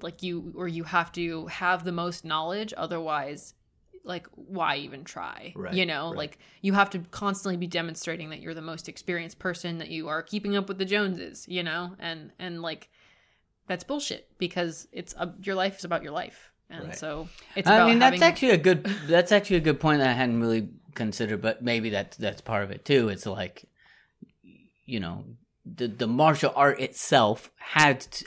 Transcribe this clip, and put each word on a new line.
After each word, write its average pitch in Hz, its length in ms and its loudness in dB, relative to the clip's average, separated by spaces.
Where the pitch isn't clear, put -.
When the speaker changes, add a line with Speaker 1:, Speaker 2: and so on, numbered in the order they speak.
Speaker 1:
Like, 170 200 -12
you, 175 320 -8
or 180 140 -6
you 165 160 -6
have 165 280 0
to 165 340 -6
have 175 380 -2
the 180 80 -4
most 175 340 -6
knowledge, 170 500 -4
otherwise, 151 800 -6
like, 180 300 -10
why 170 420 -2
even 143 280 -10
try? - 520 -12
Speaker 2:
Right, 180 160 -8
Speaker 1:
You 185 140 2
know, 156 220 -4
Speaker 2:
right. 165 100 -8
Speaker 1:
like, 151 200 -8
you 196 140 2
have 196 160 4
to 190 80 -6
constantly 196 460 -4
be 175 100 -4
demonstrating 165 640 -6
that 156 140 -14
you're 165 100 -12
the 160 80 -12
most 160 300 -12
experienced 170 480 -8
person, 175 400 -6
that 160 100 -10
you 160 200 -8
are 156 140 -4
keeping 202 320 -4
up 196 140 -2
with 196 80 -8
the 196 80 -2
Joneses, 190 640 -4
you 180 140 -4
know? 175 360 -6
And, 160 400 -12
and, 175 220 -10
like, 160 300 -10
that's 180 160 -6
bullshit, - 520 -8
because 175 560 -6
it's - 220 -14
a, 175 180 -6
your 196 120 -4
life 190 240 -2
is - 80 -14
about 170 160 -4
your 151 100 -12
life. - 400 -10
And - 180 -14
Speaker 2:
Right. - 100 -12
Speaker 1:
so 156 300 -10
it's 190 100 0
Speaker 3:
I 208 100 10
Speaker 1:
about 226 120 8
Speaker 3:
mean, 233 100 8
that's 262 180 8
Speaker 1:
having - 80 4
Speaker 3:
actually 330 260 6
a 196 80 8
good, 180 260 6
Speaker 1:
<laughs> 196 220 -6
Speaker 3:
that's 170 260 6
actually 202 240 4
a 165 40 4
good 151 200 2
point 151 200 4
that 131 100 4
I - 20 4
hadn't 120 300 2
really 113 260 2
considered, 107 460 -2
but 110 220 -2
maybe 117 260 0
that's, 101 300 -4
that's 101 240 -4
part 107 200 -2
of 98 80 -6
it - 140 -14
too. 127 240 4
It's 95 160 -6
like, 95 400 -8
you 113 160 -6
know, 90 240 -8
the, 123 240 -6
the 110 180 -4
martial 143 480 4
art 139 240 6
itself 120 800 2
had 147 440 4
to, - 260 -12